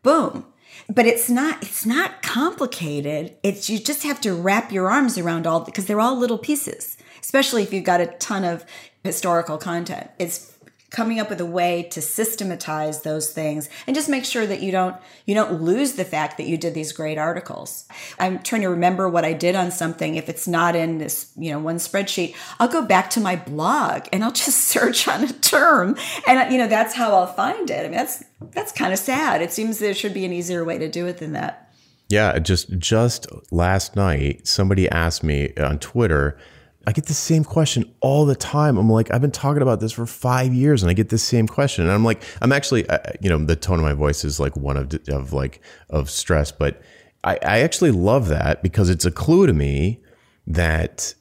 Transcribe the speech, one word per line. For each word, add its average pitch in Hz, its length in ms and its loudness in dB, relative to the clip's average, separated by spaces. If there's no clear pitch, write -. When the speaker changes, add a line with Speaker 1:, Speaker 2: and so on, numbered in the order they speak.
Speaker 1:
boom. 277 440 2
But 226 160 2
it's 233 240 2
not, 269 340 0
it's - 220 -8
not 302 380 -2
complicated. 156 1200 -4
It's, 196 260 -2
you 214 100 -2
just 285 260 -4
have 294 180 -4
to 208 100 0
wrap 190 400 0
your 190 180 0
arms 247 280 2
around 165 280 -2
all, 165 140 2
because - 240 -8
they're 208 160 0
all 247 160 2
little 240 220 0
pieces, - 580 -6
especially 269 420 0
if 190 120 -4
you've 185 100 -4
got 175 160 4
a 175 60 0
ton 196 380 -6
of 170 200 -4
historical 170 500 0
content. 170 600 -8
It's - 340 -8
coming 226 280 -2
up 214 100 -4
with 185 120 -8
a 175 60 -2
way 175 440 0
to 165 100 -8
systematize 156 1000 -4
those 156 300 -4
things 151 360 -6
and 269 100 -2
just 294 120 -2
make 262 160 -2
sure 226 220 -2
that 196 160 -4
you 190 80 -2
don't, 185 260 0
you 202 80 0
don't 208 260 0
lose 214 340 2
the 185 100 -4
fact 151 340 -4
that 151 80 -8
you 165 100 -2
did 165 180 -4
these 156 180 -8
great 156 260 -6
articles. - 680 -6
I'm 185 240 -2
trying 226 200 -2
to 190 60 0
remember 180 400 2
what 170 160 2
I 160 80 0
did 170 240 0
on 180 160 0
something. 160 420 -4
If 160 140 -6
it's 165 180 -8
not 170 300 2
in 165 220 -2
this, - 380 -8
you 165 140 -8
know, 147 80 -4
one 160 180 -4
spreadsheet, 185 580 -4
I'll 240 80 2
go 320 140 0
back 190 280 2
to 233 100 0
my 185 160 0
blog 170 760 -2
and 190 100 0
I'll 240 100 0
just - 260 0
<laughs> - 100 0
search - 400 2
on 294 160 0
a 247 80 -2
term. 269 640 4
And, 254 260 6
you 254 60 2
know, 233 100 2
that's 220 260 2
how 233 200 2
I'll 185 120 6
find 294 420 -2
it. 147 120 -4
I - 20 -4
mean, 160 100 -6
that's, 233 320 -4
that's 427 200 -8
kind - 200 -2
of 190 60 0
sad. 254 440 0
It 175 100 -4
seems 220 260 -4
there 208 160 0
should 190 200 -4
be 190 100 -4
an 180 80 -4
easier 175 320 -4
way 165 140 -4
to 156 100 -4
do 170 180 -4
it 175 120 -6
than 156 140 -8
that. - 400 -8
Speaker 2:
Yeah, 104 300 2
just, 90 400 0
just 113 480 2
last 90 460 2
night, 73 500 0
somebody 95 420 2
asked 82 360 0
me 71 320 0
on 71 240 0
Twitter, 76 580 2
I 107 40 0
get 151 140 -2
the 156 80 -2
same 160 280 2
question 147 580 0
all 139 260 4
the 135 100 4
time. 147 420 2
I'm 107 100 4
like, 110 240 4
"I've 123 80 2
been 143 120 2
talking 147 280 0
about 127 200 4
this 110 100 -2
for 117 160 -6
five 127 480 0
years 131 300 4
and 87 60 4
I - 20 4
get 101 160 2
the 113 100 0
same 113 300 2
question." 139 340 0
And 85 100 4
I'm 104 120 4
like, 113 180 2
I'm 127 120 4
actually, 139 360 2
uh, 80 100 2
you 98 80 0
know, 82 160 4
the 80 120 2
tone 87 240 0
of 80 40 4
my 76 80 2
voice 73 320 0
is, 71 140 -2
like, 69 180 -2
one 69 200 -2
of, 69 180 -4
of, 69 240 -4
like, 67 280 -4
of 73 180 -2
stress, 76 440 0
but - 280 -2
I, 90 180 0
I 104 180 2
actually 165 300 2
love 104 380 4
that 76 340 0
because 92 260 4
it's 90 160 2
a 90 60 4
clue 175 380 4
to 117 40 4
me 73 480 2
that 80 760 0